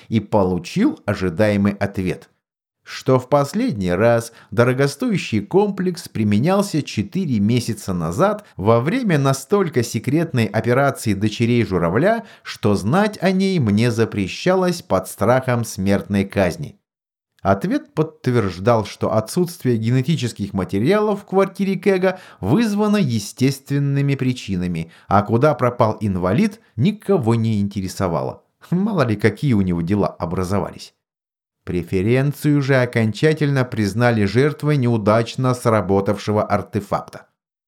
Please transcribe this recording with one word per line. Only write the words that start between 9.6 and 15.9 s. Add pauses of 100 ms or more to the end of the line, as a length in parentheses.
секретной
операции
дочерей
Журавля, (180)
что
знать
о
ней
мне
запрещалось
под
страхом
смертной